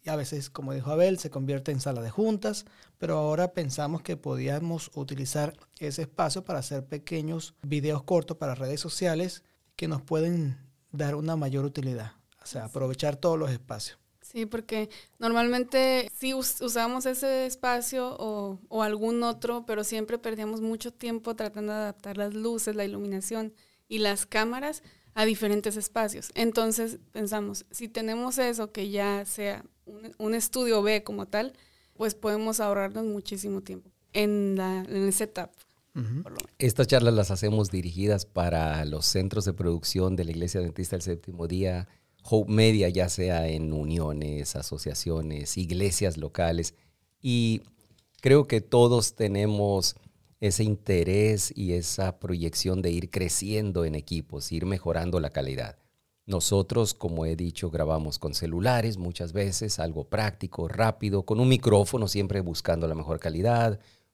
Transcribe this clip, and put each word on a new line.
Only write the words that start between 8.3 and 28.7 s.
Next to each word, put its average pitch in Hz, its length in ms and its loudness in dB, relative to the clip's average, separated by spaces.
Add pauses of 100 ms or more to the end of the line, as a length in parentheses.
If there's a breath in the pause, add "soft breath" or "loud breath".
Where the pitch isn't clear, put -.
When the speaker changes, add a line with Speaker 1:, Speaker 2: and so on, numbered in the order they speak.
Speaker 1:
para 139 160 -4
redes 135 280 -6
sociales 175 600 -2 (320)
que - 120 -6
nos 147 140 -2
pueden 160 560 0 (340)
dar 147 240 -2
una 160 200 -2
mayor 139 300 0
utilidad, 131 460 -6 (320)
o - 20 -20
sea, 117 200 -10
Speaker 2:
Sí. 110 40 -12
Speaker 1:
aprovechar 135 460 -2
todos 165 240 0
los 147 100 -2
espacios. - 480 -8 (240)
Speaker 2:
Sí, 226 240 -8
porque 220 440 -6 (300 loud breath)
normalmente 247 960 2
sí 262 160 -2
us-, - 280 -4
usamos 240 440 -2
ese 262 400 0
espacio 254 720 -2
o, 202 420 -6 (100)
o 220 140 0
algún 220 400 0
otro, 233 420 -2
pero 214 180 -2
siempre 220 360 -4
perdíamos 220 420 -6
mucho 226 320 -4
tiempo 233 420 -6
tratando 214 380 -6
de 214 60 -4
adaptar 202 380 -8
las 208 160 -4
luces, 220 420 -4
la 202 100 -2
iluminación 202 680 -6 (360 soft breath)
y 220 80 -4
las 202 280 2
cámaras 254 580 -2 (320 soft breath)
a 220 100 4
diferentes 208 500 0
espacios. 214 580 -4
Entonces 226 640 0 (120)
pensamos, 202 600 -4
si 226 180 -10
tenemos 233 480 -4
eso, 233 340 0